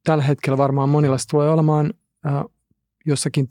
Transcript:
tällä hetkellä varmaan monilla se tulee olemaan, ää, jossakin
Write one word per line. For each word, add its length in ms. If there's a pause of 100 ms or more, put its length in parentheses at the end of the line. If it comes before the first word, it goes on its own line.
tällä 200
hetkellä 340
varmaan 320
monilla 280
se 100
tulee 220
olemaan, 440 (320)
ää, 180 (640)
jossakin 460